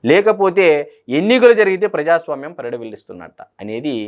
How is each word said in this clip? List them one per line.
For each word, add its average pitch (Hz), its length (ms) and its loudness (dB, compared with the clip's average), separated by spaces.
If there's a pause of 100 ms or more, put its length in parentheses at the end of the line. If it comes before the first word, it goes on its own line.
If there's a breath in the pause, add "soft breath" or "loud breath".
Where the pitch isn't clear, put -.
(120)
లేకపోతే 196 520 2 (540 soft breath)
ఎన్నికలు 233 420 4
జరిగితే 190 340 0
ప్రజాస్వామ్యం 156 640 -2
పరిడవిల్లుస్తున్నట్ట 113 840 -14 (220)
అనేది 120 320 -6 (140)